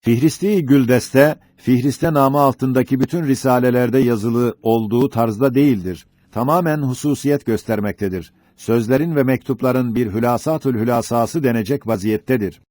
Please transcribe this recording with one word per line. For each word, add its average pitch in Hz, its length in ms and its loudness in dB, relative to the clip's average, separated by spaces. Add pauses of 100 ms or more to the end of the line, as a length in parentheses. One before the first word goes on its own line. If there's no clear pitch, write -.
Fihristi-i 156 640 0
Güldeste, 135 680 4 (200)
Fihriste 131 560 0
namı 139 280 2
altındaki 131 600 0
bütün 160 240 -2
risalelerde 123 760 2
yazılı 120 640 0
olduğu 117 460 0
tarzda 117 460 -2
değildir. 101 520 0 (260)
Tamamen 156 460 0
hususiyet 143 680 -2
göstermektedir. 101 880 -4 (240)
Sözlerin 131 600 0
ve 139 60 0
mektupların 127 720 -2
bir 113 180 -2
hülasatül 120 640 -2
hülasası 117 680 -2
denecek 117 440 -2
vaziyettedir. 107 760 -2 (100)